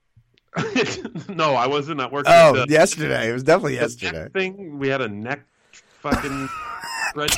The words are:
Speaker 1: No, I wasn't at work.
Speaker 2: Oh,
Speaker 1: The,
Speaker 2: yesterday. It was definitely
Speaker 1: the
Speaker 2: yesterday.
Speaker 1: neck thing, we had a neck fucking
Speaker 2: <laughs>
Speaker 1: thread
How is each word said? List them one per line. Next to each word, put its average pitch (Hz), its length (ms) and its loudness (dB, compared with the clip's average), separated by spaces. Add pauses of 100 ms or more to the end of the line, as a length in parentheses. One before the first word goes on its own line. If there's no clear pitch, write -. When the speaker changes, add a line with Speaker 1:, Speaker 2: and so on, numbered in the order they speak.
(1300)
Speaker 1:
No, 165 240 0
I 123 140 2
wasn't 143 340 -4
at 123 100 -6
work. 139 160 -4
Speaker 2:
Oh, 156 380 8
Speaker 1:
The, 143 80 2
Speaker 2:
yesterday. 147 560 2
It 117 40 -2
was 127 100 -4
definitely 151 320 2
Speaker 1:
the 120 80 -6
Speaker 2:
yesterday. 120 400 -6
Speaker 1:
neck - 100 -14
thing, 185 460 -8
we 139 80 -2
had 135 140 0
a 120 60 -4
neck 110 380 -10 (560)
fucking 139 480 -4 (320)
Speaker 2:
<laughs> - 320 -8
Speaker 1:
thread 151 240 -6